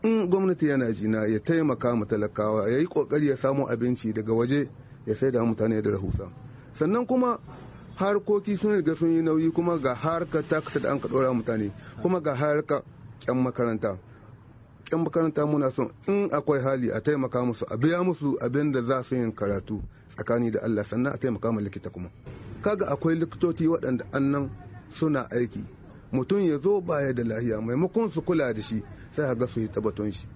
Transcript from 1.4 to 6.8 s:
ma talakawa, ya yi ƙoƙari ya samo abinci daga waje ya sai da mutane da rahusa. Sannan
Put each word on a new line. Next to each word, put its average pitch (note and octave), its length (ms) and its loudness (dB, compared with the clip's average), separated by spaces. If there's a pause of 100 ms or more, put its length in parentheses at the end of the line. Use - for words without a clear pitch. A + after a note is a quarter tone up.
ma G#2+ 100 0
talakawa, G#2 640 0
ya B2 100 2
yi D#3+ 80 2
ƙoƙari D3 420 0
ya C3+ 80 2
samo C3+ 300 0
abinci A#2+ 460 -2
daga A2 200 -2
waje B2+ 360 2 (360)
ya G#2+ 100 0
sai C3+ 160 2
da A#2+ 140 2
mutane A2 360 2
da G#2 100 2
rahusa. F#2+ 400 -4 (420)
Sannan G#3 320 0